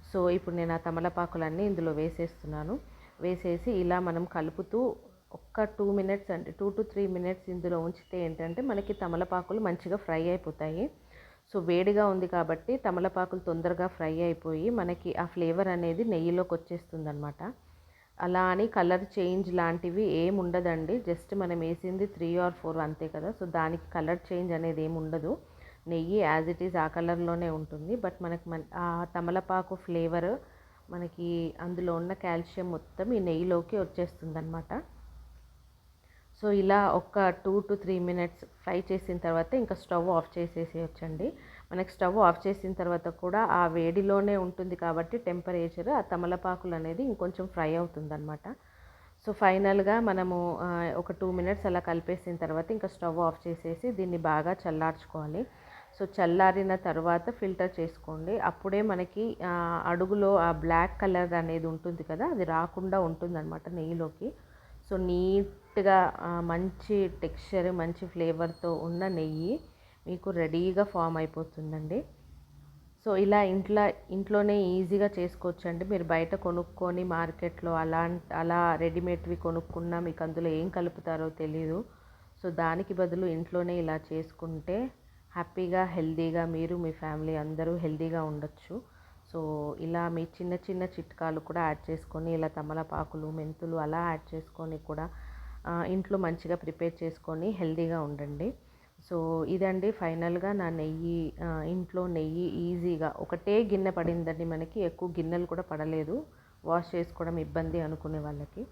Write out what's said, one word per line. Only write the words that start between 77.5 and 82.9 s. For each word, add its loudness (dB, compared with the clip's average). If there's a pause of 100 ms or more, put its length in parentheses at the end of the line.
అలా, 2 (140)
అలా 4
రెడీమేడ్‌వి 0
కొనుక్కున్నా -2
మీకు -4
అందులో -2
ఏం 0
కలుపుతారో -2
తెలీదు. -2 (580)
So, -2
దానికి 0